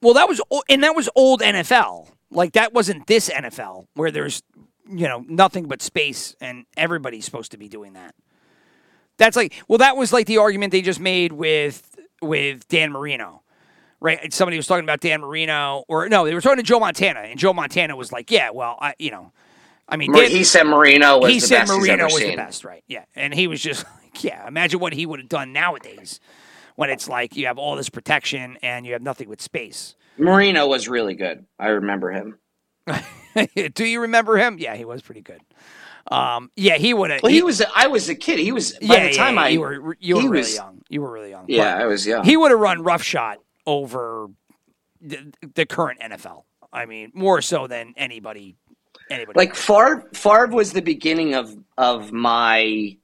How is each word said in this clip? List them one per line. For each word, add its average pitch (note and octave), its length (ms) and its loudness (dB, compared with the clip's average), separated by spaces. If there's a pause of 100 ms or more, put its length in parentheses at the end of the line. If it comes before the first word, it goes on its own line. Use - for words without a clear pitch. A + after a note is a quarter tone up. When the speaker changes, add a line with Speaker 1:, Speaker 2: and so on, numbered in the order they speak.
Speaker 1:
Well, A#3+ 140 6
that E4+ 140 6
was C4+ 120 -2 (100)
o-, C#4 200 -2
and C#4 120 4
that D#4 140 2
was D4+ 180 -2
old C4 280 6
N G#3 140 0
F F3+ 160 -2
L. G2 360 0 (220)
Like, F3 220 0
that A3 200 2
wasn't G3 340 -2
this A3 220 2
N C3+ 160 -6
F A#2 140 -14
L F#2 360 -14
where D#3 160 -4
there's, D3 320 -8 (460)
you E3+ 200 -4
know, B2 200 -8
nothing F3+ 400 -2
but C3+ 140 -10
space - 580 -8
and B2 240 -16 (120)
everybody's D3 500 -6
supposed A2+ 240 -14
to A2 80 -20
be G#2 100 -20
doing G2+ 260 -20
that. F#2 200 -20 (1040)
That's A3+ 180 6
like, A3 180 -2 (120)
well, A3+ 120 4
that C4 180 4
was, C4 160 0
like, A#3 140 2
the A3 120 2
argument G3+ 340 2
they F#3+ 100 2
just F3 180 -4
made F3+ 320 0
with, D3+ 680 -4 (220)
with C#3+ 480 -4
Dan D#3 240 0
Marino, C3+ 500 -10 (560)
right? D#3+ 240 -2
And D#3 100 -12
somebody F3 260 -2
was D3 80 -8
talking F3 180 0
about D3+ 160 -4
Dan D#3 220 -2
Marino, D3 680 -4
or E3 220 -2
no, F#3+ 160 4
they D#3 80 -2
were E3+ 80 -6
talking C4+ 160 4
to B3 40 -4
Joe A#3 180 2
Montana, F3+ 400 -2
and A2+ 180 -16
Joe F#3 160 2
Montana D3+ 420 -4
was B2+ 160 -12
like, A#2+ 180 -10
"Yeah, C#3 200 2
well, A#2+ 280 -8
I, C#3+ 200 -6
you D3+ 120 -8
know, F#2 220 -18 (560)
I D3+ 80 -4
mean, C#3+ 160 -2
Speaker 2:
Mar-, G#3+ 80 8
Speaker 1:
Dan," A#3+ 120 6
Speaker 2:
he F#3 120 2
said E3+ 200 6
Marino D3 520 8
was B2+ 160 6
Speaker 1:
he B3 80 4
Speaker 2:
the - 60 0
Speaker 1:
said A#3+ 140 6
Speaker 2:
best G3 120 2
he's G3 80 2
Speaker 1:
Marino F#3+ 140 2
Speaker 2:
ever F3 180 0
Speaker 1:
was D#3+ 40 2
Speaker 2:
seen. G#2 160 0
Speaker 1:
the E2+ 40 -6
best, - 300 -12
right? F2+ 220 -20
Yeah, A#2 160 -14 (100)
and C#3+ 180 -6
he F3+ 140 0
was D#3 160 -6
just - 320 -8
<laughs> - 80 -20
like, - 200 -18
"Yeah, G2 240 -8
imagine E3 340 -2
what E3+ 120 -6
he D3+ 140 -8
would D3+ 120 -12
have B2+ 120 -16
done C3+ 240 -8
nowadays - 680 -8 (540)
when C#3+ 160 -4
it's C3+ 180 -8
like B2 280 -6
you C#3 100 -6
have B2 100 -6
all C#3+ 180 -6
this C#3 140 -10
protection B2+ 760 -6
and B2 220 -8
you B2 80 -10
have A#2+ 100 -8
nothing B2+ 280 -10
with G#2+ 100 -16
space." - 560 -14 (220)
Speaker 2:
Marino F3+ 480 4
was B2 220 0
really A2+ 260 -2
good. F2 320 -8 (120)
I G#2 100 -4
remember G2 440 -2
him. G2+ 260 -12 (480)
Speaker 1:
<laughs> - 880 -6
Do A3+ 120 -2
you A#3 160 -2
remember A3+ 340 2
him? G#3+ 220 0
Yeah, A#2 180 -10
he A#2 80 -14
was A#2+ 160 -14
pretty - 220 -20
good. - 180 -20 (680)
Um, B2 460 -2
yeah, F#3+ 220 4
he G#3 180 2
would F#3+ 160 0
have. C#3 140 -4
Speaker 2:
Well, A#3 60 4
Speaker 1:
he D4+ 80 6
Speaker 2:
he E4+ 40 4
was. C#4 180 0 (140)
I A3+ 140 4
was A#3 200 -2
a E3+ 60 -4
kid. - 240 -4
He G#3 140 0
was. A#3 220 -6
By A3 200 2
Speaker 1:
Yeah, E3 140 4
Speaker 2:
the C#3 60 -2
time A#3 200 0
Speaker 1:
yeah, F#3+ 60 2
Speaker 2:
I, D3 80 2
Speaker 1:
you D#3+ 120 2
were, C#3+ 380 -8
you F3 160 0
were F3+ 60 4
Speaker 2:
he C4+ 80 2
Speaker 1:
really F3+ 140 2
Speaker 2:
was, A2 120 -6
Speaker 1:
young. G2 340 -14
You D3 140 -6
were C3 80 -10
really G#2+ 200 -14
young. F#2 180 -18
Speaker 2:
Yeah, G#2 260 2
Speaker 1:
But G2 80 -2
Speaker 2:
I A#2+ 40 0
was G2+ 200 -2
young. A2+ 180 -2
Speaker 1:
he C4 120 8
would D#4 160 6
have A3+ 80 4
run F3+ 240 0
roughshod D3 540 -2 (280)
over A#2+ 640 -6 (720)
the, D3 320 -16 (240)
the D#3+ 100 0
current C3 340 -4
N A2+ 120 -14
F F#2 120 -18
L. E2+ 220 -20 (260)
I A#2+ 140 -8
mean, A2 260 -16
more F#3+ 300 2
so C#3 240 -4
than A#2+ 300 -12
anybody G#2+ 580 -12 (560)
anybody A#2 280 -4
Speaker 2:
Like, F#3+ 120 4
Speaker 1:
else. - 60 -14
Speaker 2:
Favre, G#3+ 580 4
Favre A3 340 4
was A3 240 0
the F3+ 100 -2
beginning D#3+ 520 -2
of, A2+ 220 -6 (200)
of A#2 360 0
my A2+ 920 0